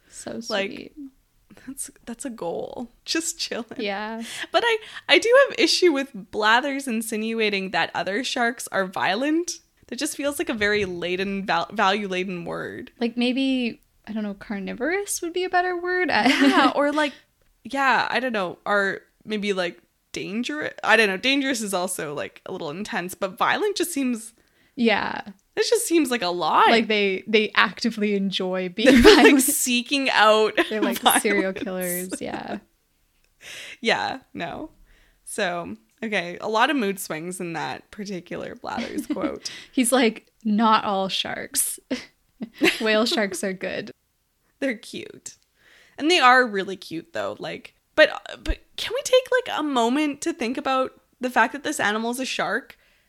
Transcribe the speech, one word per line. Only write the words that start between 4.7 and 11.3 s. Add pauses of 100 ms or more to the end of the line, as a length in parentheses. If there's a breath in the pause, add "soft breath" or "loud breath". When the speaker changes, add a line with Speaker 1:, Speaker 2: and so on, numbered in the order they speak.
Speaker 2:
I
do (160)
have
issue
with
Blathers
insinuating
that
other
sharks
are
violent. (340)
That
just
feels
like
a
very
laden,